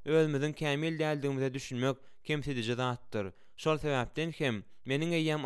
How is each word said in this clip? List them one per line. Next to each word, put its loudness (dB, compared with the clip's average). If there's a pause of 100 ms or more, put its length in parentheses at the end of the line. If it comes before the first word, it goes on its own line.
özümiziň 4
kämil 0
däldigimize 0
düşünmek 0 (280)
kemsedici 0
zatdyr. -2 (240)
Şol 2
sebäpden 0
hem 0 (220)
meniň 2
eýýäm 2